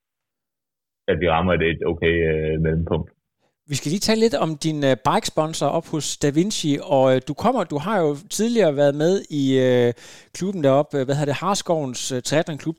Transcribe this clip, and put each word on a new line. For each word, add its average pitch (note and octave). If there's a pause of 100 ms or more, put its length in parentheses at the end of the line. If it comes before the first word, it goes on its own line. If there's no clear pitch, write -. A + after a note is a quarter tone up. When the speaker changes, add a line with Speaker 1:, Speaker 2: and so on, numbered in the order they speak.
(1120)
Speaker 1:
at E2+
vi E2+
rammer E2
et, D#2+ (100)
et D#2
okay, E2 (160)
øh, D#2
mellempunkt. E2 (600)
Speaker 2:
Vi C#3+
skal D3
lige F#3+
tale A3
lidt A3+ (100)
om D#3+ (140)
din, D#3 (100)
øh, C3 (120)
bikesponsor D#3+
op E3
hos D3+
Da D3
Vinci, F3 (240)
og, C3 (120)
øh, C3
du D3+
kommer, A3+
du D#3
har F#3+
jo D3+ (280)
tidligere G#3
været C#3+
med F3 (280)
i, - (240)
øh, B2 (440)
klubben F#3
deroppe, C#3
øh, C3
hvad C#3
hedder C#3+
det, -
Harskovens, D#3+
øh, B2+
triathlonklub, D#3